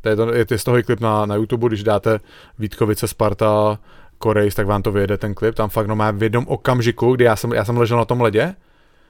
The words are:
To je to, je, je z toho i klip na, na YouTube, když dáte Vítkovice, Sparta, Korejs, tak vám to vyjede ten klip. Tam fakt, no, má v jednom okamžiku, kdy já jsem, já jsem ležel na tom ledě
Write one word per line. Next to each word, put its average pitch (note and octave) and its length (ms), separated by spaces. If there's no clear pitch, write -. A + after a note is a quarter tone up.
To - 80
je G#2+ 80
to, A2+ 160
je, A#2 180
je A2+ 80
z - 60
toho B2 140
i A#2+ 40
klip A2+ 180
na, G#2+ 260
na G#2 80
YouTube, A2+ 340
když G#2+ 140
dáte G#2+ 380
Vítkovice, G#2+ 500
Sparta, G#2+ 720
Korejs, G#2 360
tak G#2 120
vám F#2+ 160
to G#2+ 100
vyjede G2 260
ten G#2 160
klip. A2 200
Tam A2 140
fakt, G#2+ 180
no, G#2+ 100
má G#2+ 140
v G2+ 120
jednom A2+ 260
okamžiku, B2 680
kdy B2 100
já A2 120
jsem, A#2 160
já A2+ 120
jsem A#2+ 120
ležel A#2+ 220
na A2+ 60
tom B2 160
ledě A#2+ 340